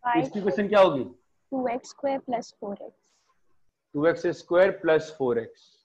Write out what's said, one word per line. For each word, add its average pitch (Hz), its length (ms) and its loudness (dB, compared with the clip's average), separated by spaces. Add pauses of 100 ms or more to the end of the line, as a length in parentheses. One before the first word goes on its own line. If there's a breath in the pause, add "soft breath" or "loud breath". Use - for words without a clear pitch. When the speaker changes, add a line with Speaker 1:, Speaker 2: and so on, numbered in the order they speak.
Speaker 1:
Y 240 180 0
Speaker 2:
इसकी - 180 -6
इक्वेशन 202 300 -2
क्या 202 120 6
होगी? 151 220 4
Speaker 1:
टू - 640 -10
एक्स 247 220 -8
स्क्वायर 269 300 -6
प्लस - 420 -8
फ़ोर 202 140 -10
एक्स। 202 200 -18 (1000)
Speaker 2:
टू 147 120 0
एक्स 170 200 0 (120)
स्क्वायर 185 400 4
प्लस 160 380 0
फ़ोर 120 220 0
एक्स। - 280 -14 (160)